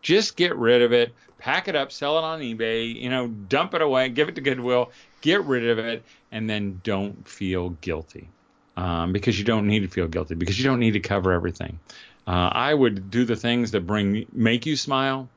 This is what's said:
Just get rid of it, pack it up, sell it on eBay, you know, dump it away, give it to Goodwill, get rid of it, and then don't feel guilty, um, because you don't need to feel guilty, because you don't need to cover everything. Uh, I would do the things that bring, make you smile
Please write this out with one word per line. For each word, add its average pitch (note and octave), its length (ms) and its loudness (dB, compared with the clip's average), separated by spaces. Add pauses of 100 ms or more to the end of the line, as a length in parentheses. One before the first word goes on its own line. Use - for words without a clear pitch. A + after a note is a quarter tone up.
Just G3+ 360 0
get F3 200 0
rid A#2+ 240 4
of A#2+ 140 4
it, A#2+ 200 2 (240)
pack D#3+ 300 -4
it F3 80 -2
up, C#3 160 -4
sell D3 260 -2
it D#3+ 40 -2
on D#3+ 180 -6
eBay, A2+ 540 -4
you B2 160 -6
know, B2+ 160 -2
dump A#2 480 -2
it E3+ 80 2
away, C3 260 2
give B2+ 220 0
it E3 60 -12
to D3+ 40 -10
Goodwill, B2 500 0 (300)
get F#3 240 2
rid B2 240 0
of A#2 100 2
it, A2+ 240 -6 (300)
and A2 160 -6
then G2+ 340 -4
don't G2+ 460 -4
feel F2+ 420 -4
guilty, D#2+ 580 -10 (480)
um, F2 360 -2
because G2 260 2
you G2+ 60 -2
don't A2 220 2
need G#2 140 4
to F#2+ 80 -2
feel F2 200 -2
guilty, E2+ 260 -4
because E2+ 240 -2
you B2+ 60 0
don't C3 160 4
need A2+ 120 4
to G#2 80 0
cover F#2+ 320 0
everything. F2 460 -4 (480)
Uh, F2+ 260 2
I C3+ 200 0
would G#2 380 2
do A#2 160 2
the A2+ 100 0
things A#2 360 0
that F#2+ 140 0
bring, G#2 460 0
make A2+ 320 2
you D3+ 120 0
smile C3+ 600 -2